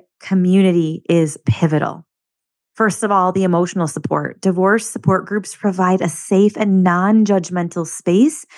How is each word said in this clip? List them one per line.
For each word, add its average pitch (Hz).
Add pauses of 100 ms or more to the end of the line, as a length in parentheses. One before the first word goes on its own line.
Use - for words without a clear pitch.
(220)
community 180
is 165
pivotal. 156 (720)
First 220
of 208
all, 185
the 190
emotional 175
support. -
Divorce 190
support -
groups 202
provide 185
a 165
safe 202
and 196
non-judgmental 180
space 208 (120)